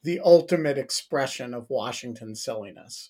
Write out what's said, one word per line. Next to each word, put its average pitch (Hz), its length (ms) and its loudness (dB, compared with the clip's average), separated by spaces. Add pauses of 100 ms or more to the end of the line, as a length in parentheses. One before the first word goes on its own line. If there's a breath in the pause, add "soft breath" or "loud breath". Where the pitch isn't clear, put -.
the 170 220 -4
ultimate 165 540 6
expression 131 720 -4
of 120 160 -12
Washington 117 640 -6
silliness. 107 760 -12